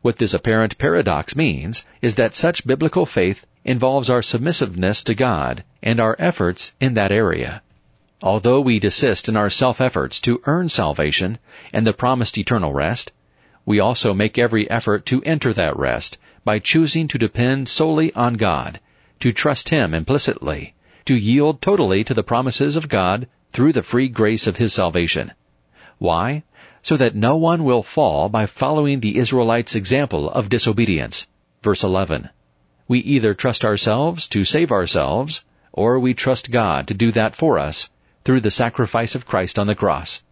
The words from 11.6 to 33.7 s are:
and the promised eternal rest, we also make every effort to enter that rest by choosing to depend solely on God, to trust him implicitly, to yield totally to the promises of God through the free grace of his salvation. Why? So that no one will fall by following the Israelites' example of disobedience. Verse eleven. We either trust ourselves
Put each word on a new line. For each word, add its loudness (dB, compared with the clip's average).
and 0
the 2
promised 0
eternal -2
rest, -2
we 2
also 2
make 0
every 2
effort -2
to 0
enter 0
that 0
rest -2
by 0
choosing 0
to -6
depend 0
solely 0
on 0
God, -2
to 2
trust -2
him 0
implicitly, -4
to 2
yield 2
totally 2
to -4
the 0
promises 0
of -4
God 0
through 4
the 0
free 0
grace 0
of -2
his 0
salvation. 0
Why? -2
So 0
that 2
no 2
one 2
will 2
fall 0
by 0
following 0
the -2
Israelites' 0
example -2
of -2
disobedience. 0
Verse 0
eleven. -2
We 2
either 2
trust -2
ourselves 0